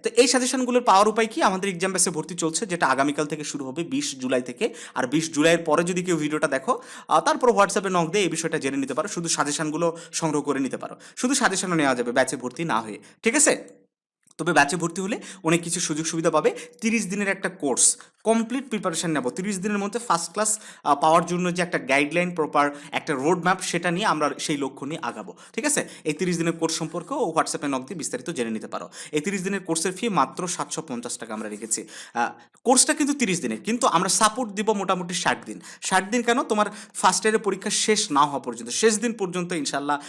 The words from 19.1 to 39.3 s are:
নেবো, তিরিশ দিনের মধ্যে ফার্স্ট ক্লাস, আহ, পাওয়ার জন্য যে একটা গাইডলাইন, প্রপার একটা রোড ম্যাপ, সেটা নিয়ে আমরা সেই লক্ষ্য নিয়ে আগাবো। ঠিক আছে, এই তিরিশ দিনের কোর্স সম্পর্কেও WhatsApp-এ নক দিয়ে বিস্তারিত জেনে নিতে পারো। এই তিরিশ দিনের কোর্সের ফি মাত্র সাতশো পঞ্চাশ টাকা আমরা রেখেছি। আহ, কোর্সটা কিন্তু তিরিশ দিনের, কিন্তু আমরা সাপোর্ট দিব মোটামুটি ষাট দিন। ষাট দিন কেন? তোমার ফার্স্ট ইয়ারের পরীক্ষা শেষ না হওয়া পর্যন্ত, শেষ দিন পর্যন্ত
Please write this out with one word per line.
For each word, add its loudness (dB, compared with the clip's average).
নেবো, 0
তিরিশ -4
দিনের -2
মধ্যে -4
ফার্স্ট 0
ক্লাস, 0
আহ, 4
পাওয়ার 6
জন্য -2
যে 0
একটা -2
গাইডলাইন, 0
প্রপার 2
একটা -2
রোড 2
ম্যাপ, 2
সেটা -2
নিয়ে 0
আমরা 2
সেই -2
লক্ষ্য -6
নিয়ে -8
আগাবো। -8
ঠিক -4
আছে, 0
এই 0
তিরিশ -2
দিনের 0
কোর্স -2
সম্পর্কেও -4
WhatsApp-এ -2
নক -2
দিয়ে -10
বিস্তারিত -8
জেনে -2
নিতে -6
পারো। -10
এই 0
তিরিশ -2
দিনের -4
কোর্সের -2
ফি -4
মাত্র 0
সাতশো -6
পঞ্চাশ -8
টাকা -10
আমরা -8
রেখেছি। -6
আহ, 0
কোর্সটা 4
কিন্তু 0
তিরিশ 0
দিনের, -4
কিন্তু 0
আমরা 4
সাপোর্ট 2
দিব 0
মোটামুটি -2
ষাট 0
দিন। -12
ষাট 2
দিন 2
কেন? 2
তোমার 2
ফার্স্ট 2
ইয়ারের 4
পরীক্ষা -4
শেষ 0
না 6
হওয়া 4
পর্যন্ত, -8
শেষ 4
দিন -2
পর্যন্ত -4